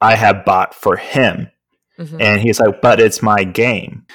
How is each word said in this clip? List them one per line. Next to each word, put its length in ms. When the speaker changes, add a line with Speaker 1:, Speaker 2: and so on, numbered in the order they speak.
Speaker 1:
I 140
have 300
bought 300
for 220
him. 540
Speaker 2:
Mm-hmm. 220
Speaker 1:
And 220
he's 180
like, 220
"But 180
it's 220
my 220
game." 600